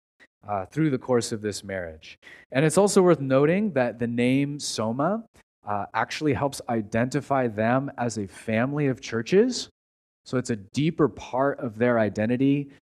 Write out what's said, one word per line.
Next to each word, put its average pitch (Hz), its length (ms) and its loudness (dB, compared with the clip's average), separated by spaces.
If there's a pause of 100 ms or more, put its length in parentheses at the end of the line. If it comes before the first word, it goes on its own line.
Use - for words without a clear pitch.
(480)
uh, 98 180 -4
through 156 240 -2
the 127 80 0
course 120 320 0
of 107 120 -6
this 104 200 -6
marriage. 90 560 -10 (320)
And 135 140 2
it's 156 140 2
also 196 240 6
worth 170 180 6
noting 151 520 2
that 120 260 0
the 120 80 -2
name 131 520 0
Soma, 139 640 -2 (440)
uh, 101 280 -4
actually 131 380 0
helps 135 360 -2
identify 127 800 0
them 117 520 0
as 120 180 -4
a 101 100 -4
family 131 600 -2
of 131 140 -2
churches. 190 680 0 (560)
So 131 140 -4
it's 123 120 -4
a 117 60 -2
deeper 143 520 0
part 135 520 -2
of 107 180 -8
their 120 220 4
identity 123 720 0 (220)